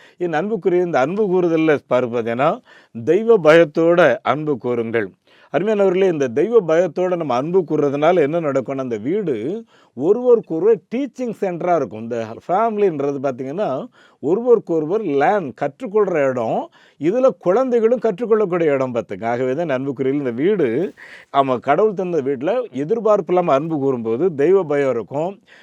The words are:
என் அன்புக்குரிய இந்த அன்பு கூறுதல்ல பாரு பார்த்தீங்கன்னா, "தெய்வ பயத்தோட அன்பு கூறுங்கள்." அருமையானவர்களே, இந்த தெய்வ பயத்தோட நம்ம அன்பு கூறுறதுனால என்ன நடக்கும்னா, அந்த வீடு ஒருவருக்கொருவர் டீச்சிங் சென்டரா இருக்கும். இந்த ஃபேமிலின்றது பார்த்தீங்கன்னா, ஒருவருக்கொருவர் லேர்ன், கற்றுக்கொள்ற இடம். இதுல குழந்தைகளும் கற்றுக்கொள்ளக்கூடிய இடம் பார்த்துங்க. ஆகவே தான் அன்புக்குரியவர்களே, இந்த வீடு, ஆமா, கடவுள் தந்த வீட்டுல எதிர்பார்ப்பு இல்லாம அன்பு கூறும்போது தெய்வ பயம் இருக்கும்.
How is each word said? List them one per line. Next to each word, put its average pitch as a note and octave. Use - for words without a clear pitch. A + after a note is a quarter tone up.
என் F3
அன்புக்குரிய F3+
இந்த E3+
அன்பு F#3+
கூறுதல்ல D#3+
பாரு B2
பார்த்தீங்கன்னா, A#2+
"தெய்வ G#3+
பயத்தோட E3
அன்பு C#3+
கூறுங்கள்." A2+
அருமையானவர்களே, F#3+
இந்த C#3
தெய்வ F#3
பயத்தோட F3+
நம்ம D3+
அன்பு E3
கூறுறதுனால D3
என்ன D#3+
நடக்கும்னா, C3+
அந்த B2+
வீடு D#3
ஒருவருக்கொருவர் G#3
டீச்சிங் B3
சென்டரா F3
இருக்கும். B2
இந்த A#2
ஃபேமிலின்றது F3+
பார்த்தீங்கன்னா, C3+
ஒருவருக்கொருவர் G3
லேர்ன், D#3+
கற்றுக்கொள்ற F3+
இடம். C3
இதுல A#3+
குழந்தைகளும் A#3
கற்றுக்கொள்ளக்கூடிய G#3
இடம் C3+
பார்த்துங்க. G2+
ஆகவே B2+
தான் E3
அன்புக்குரியவர்களே, C3
இந்த C#3+
வீடு, D3+
ஆமா, C3+
கடவுள் F3+
தந்த F3
வீட்டுல D3
எதிர்பார்ப்பு G3
இல்லாம F3+
அன்பு D#3
கூறும்போது C3
தெய்வ F3
பயம் C#3+
இருக்கும். C#3